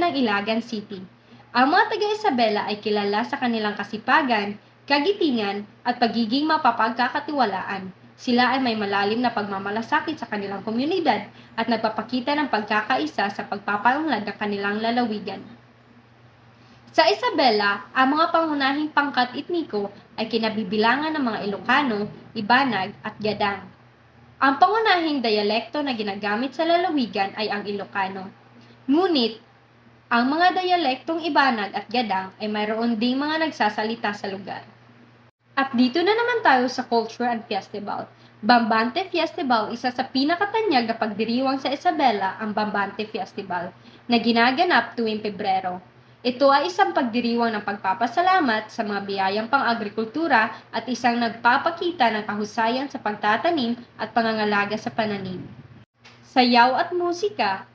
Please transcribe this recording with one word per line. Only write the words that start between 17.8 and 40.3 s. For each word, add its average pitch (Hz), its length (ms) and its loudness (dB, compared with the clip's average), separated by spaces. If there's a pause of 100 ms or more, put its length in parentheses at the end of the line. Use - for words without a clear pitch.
ang 262 160 4
mga 330 240 2
pangunahing 302 560 0
pangkat 262 400 0
etniko 277 560 -4 (320)
ay 220 80 -4
kinabibilangan 220 880 0
ng 277 80 -2
mga 214 140 -2 (100)
Ilocano, 214 640 0 (240)
Ibanag 226 640 2
at 214 160 -10
Gadang. 202 480 -2 (800)
Ang 269 180 4
pangunahing 370 640 4
dayalekto 214 560 0
na 269 160 -2
ginagamit 208 560 -2
sa 330 160 0
lalawigan 262 640 0
ay 208 160 -4
ang 208 160 -4
Ilocano. 196 640 -6 (640)
Ngunit, 302 480 2 (720)
ang 240 160 2
mga 359 320 2
dayalektong 330 640 0
Ibanag 269 480 2
at 208 160 -8
Gadang 190 480 -4
ay 208 160 -8
mayroon 220 480 -2
ding 247 160 2
mga 311 320 0
nagsasalita 220 640 -2
sa 202 160 -10
lugar. 190 400 -10 (840)
At 262 240 0
dito 254 240 4
na 415 160 4
naman 466 240 0
tayo 262 320 6
sa - 160 -4
culture 233 400 0
and 226 160 -4
festival. 202 640 -8 (340)
Bambante 233 640 4
Festival, 277 640 0
isa 247 220 -4
sa 254 100 -2
pinakatanyag 320 880 0